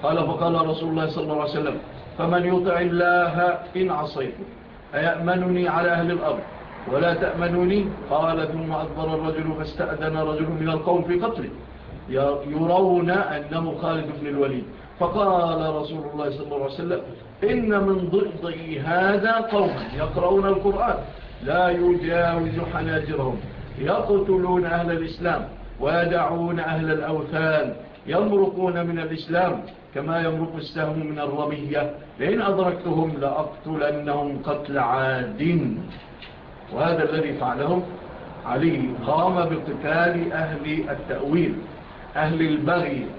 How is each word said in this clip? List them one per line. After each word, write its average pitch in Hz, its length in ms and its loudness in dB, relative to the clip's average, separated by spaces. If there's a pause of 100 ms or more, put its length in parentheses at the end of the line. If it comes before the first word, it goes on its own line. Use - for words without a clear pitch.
قال، 156 140 2
فقال 160 500 2
رسول 160 220 -2
الله 160 180 0
صلى 160 160 -2
الله 151 180 0
عليه 147 100 -2
وسلم: 147 260 -2 (400)
"فمن 175 280 2
يطع 180 340 2
الله 175 800 4 (160)
إن 185 140 2
عصيته 143 540 -4 (520)
أيأمنني 175 760 2
على 170 220 2
أهل 170 200 2
الأرض 156 280 0 (520)
ولا 170 220 4
تأمنوني؟" 175 720 2 (240)
قال: 156 420 2
ثم 160 220 -4
أدبر 156 420 -2
الرجل 156 420 -2
فاستأذن 156 600 -4
رجل 151 300 0 (120)
من 160 100 0
القوم 170 340 2
في 175 160 2
قتله 156 300 -2 (600)
ي-، 139 420 0
يرون 175 580 4
أنه 156 720 -2
خالد 160 240 -2 (160)
بن 147 60 -4
الوليد. 135 360 0 (360)
فقال 170 760 2
رسول 151 280 -4 (100)
الله 147 160 -2
صلى 151 160 -6
الله 143 100 -6
عليه 139 100 -2
وسلم: 175 360 -4 (420)
"إن 233 260 2
من 196 400 4
ضئضئ 165 680 -2
هذا 190 520 2
قوما 208 520 2 (140)
يقرؤون 180 480 2
القرآن 196 500 2 (480)
لا 175 260 4
يجاوز 170 920 2 (140)
حناجرهم، 151 640 -2 (420)
يقتلون 185 840 2
أهل 170 260 0
الإسلام 165 560 -2 (320)
ويدعون 170 800 2
أهل 160 320 -2
الأوثان، 156 840 0 (340)
يمرقون 185 760 2
من 170 140 -2
الإسلام 160 640 0 (340)
كما 156 260 0
يمرق 160 340 -2
السهم 156 520 -4
من 151 120 -6
الرمية، 147 760 -2 (260)
لئن 208 220 2
أدركتهم 175 800 2
لأقتلنهم 147 1300 -2
قتل 143 340 -2
عاد." 127 1000 2 (960)
وهذا 156 360 2
الذي 151 240 0
فعله 143 480 0 (640)
علي، 131 360 2 (260)
قام 180 280 2
بقتال 160 1000 0
أهل 156 560 -2
التأويل، 143 680 0 (600)
أهل 160 260 2
البغي. 139 640 2 (140)